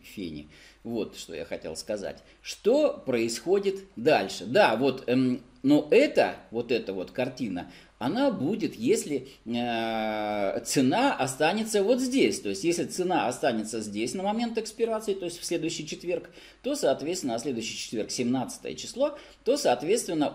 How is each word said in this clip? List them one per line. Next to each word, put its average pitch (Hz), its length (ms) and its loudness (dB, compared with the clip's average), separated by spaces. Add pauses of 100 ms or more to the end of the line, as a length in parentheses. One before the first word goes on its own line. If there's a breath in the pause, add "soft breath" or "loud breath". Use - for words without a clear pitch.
фени. 78 440 -10 (360 loud breath)
Вот 107 340 -6
что - 160 -14
я 78 120 -8
хотел 82 300 -8
сказать. 98 460 -8 (220 soft breath)
Что - 640 2
происходит 160 800 0 (100)
дальше? 110 500 2
Да, 127 300 4
вот, 131 320 0
эм, 127 340 2 (220)
но 143 260 6
это, 151 460 6 (160)
вот 117 200 -2
эта 110 220 0
вот 90 180 -6
картина, 120 600 -4 (260 loud breath)
она 226 340 2
будет, 180 440 -2
если, 143 540 0 (160 loud breath)
э, 110 1200 0
цена 180 500 4
останется 190 680 0
вот 247 180 4
здесь. 247 400 2
То 104 80 -4
есть, 160 160 -4
если 170 180 2
цена 160 460 0
останется 113 500 -2
здесь 107 340 -4
на 190 100 -4
момент 226 340 -2
экспирации, 220 560 -2
то 190 100 -6
есть 165 160 -8
в - 60 -12
следующий 156 420 -4
четверг, - 420 -6 (340 loud breath)
то, 285 120 -2
соответственно, 147 600 0
а 117 40 -2
следующий 120 380 -4
четверг, - 340 -6
семнадцатое 120 640 -4
число, 294 420 -4 (280 loud breath)
то, 277 100 4
соответственно, 160 800 2